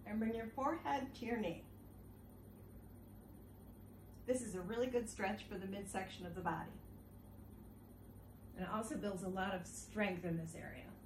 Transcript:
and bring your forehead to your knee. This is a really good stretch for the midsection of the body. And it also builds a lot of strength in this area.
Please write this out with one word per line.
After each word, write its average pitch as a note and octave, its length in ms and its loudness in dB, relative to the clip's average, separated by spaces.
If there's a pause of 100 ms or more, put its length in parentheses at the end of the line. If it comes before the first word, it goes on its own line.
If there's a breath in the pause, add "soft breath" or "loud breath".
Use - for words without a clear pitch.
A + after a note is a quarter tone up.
and G#3+ 140 2
bring A3 160 4
your A3+ 100 0 (100)
forehead C4+ 600 4
to A#3 100 -2
your A#3 120 4
knee. E3+ 260 2 (2750)
This B3 160 8
is G3 100 0
a F3+ 80 2
really A#3 240 4
good A#3+ 240 4
stretch G#3 400 2
for G3+ 80 -2
the F#3+ 80 -2
midsection F#3+ 640 -2
of E3+ 80 -4
the F#3 60 -2
body. E3 280 2 (1900)
And F3+ 100 0
it - 60 0
also A3+ 240 2
builds G3 280 2
a F#3+ 60 4
lot F#3+ 260 4
of F3 100 -2
strength F#3+ 580 2
in E3+ 140 4
this E3 180 -2
area. - 300 -6 (200)